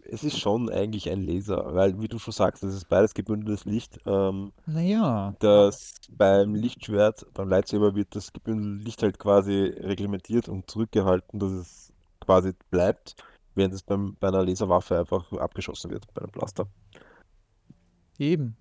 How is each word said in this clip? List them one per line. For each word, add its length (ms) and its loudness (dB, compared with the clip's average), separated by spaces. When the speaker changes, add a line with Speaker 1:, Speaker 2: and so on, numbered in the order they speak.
Speaker 1:
es 140 -10
ist 160 -4
schon 300 0
eigentlich 400 -4
ein 120 -4
Laser, 520 -4
weil, 260 2
wie 80 -6
du 120 -10
schon 140 -12
sagst, 300 -2
es 120 -6
ist 120 -12
beides 260 4
gebündeltes 520 -4
Licht. 400 -6
Ähm, 460 0
Speaker 2:
Naja. 720 -2
Speaker 1:
das 560 6
beim 440 4
Lichtschwert, 800 -2
beim 160 -6
Lightsaber 460 2
wird 200 -4
das 180 -10
gebündelte 520 -6
Licht 180 -8
halt 160 0
quasi 340 4
reglementiert 680 -4
und 200 -10
zurückgehalten, 680 0
dass 120 -2
es 420 -12
quasi 320 4
bleibt, 460 0
während 180 0
es 100 -12
beim, 360 -4
bei 100 -2
einer 160 2
Laserwaffe 540 0
einfach 340 -4
abgeschossen 580 -8
wird, 220 -10
bei 80 -14
einem 100 -12
Blaster. 360 -6
Speaker 2:
Eben, 420 -2